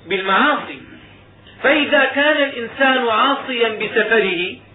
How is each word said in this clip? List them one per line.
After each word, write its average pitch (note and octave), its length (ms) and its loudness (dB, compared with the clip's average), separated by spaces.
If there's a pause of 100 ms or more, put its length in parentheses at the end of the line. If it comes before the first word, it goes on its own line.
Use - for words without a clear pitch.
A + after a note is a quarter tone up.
بالمعاصي. G3 720 0 (800)
فإذا C#4+ 420 2
كان C#4+ 320 0
الإنسان B3+ 720 0
عاصيا A#3+ 600 0
بسفره G3+ 880 0 (180)